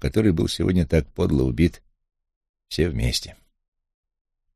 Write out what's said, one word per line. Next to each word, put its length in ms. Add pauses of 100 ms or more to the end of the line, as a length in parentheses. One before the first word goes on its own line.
который 320
был 160
сегодня 360
так 220
подло 380
убит, 400 (840)
все 220
вместе. 480 (1200)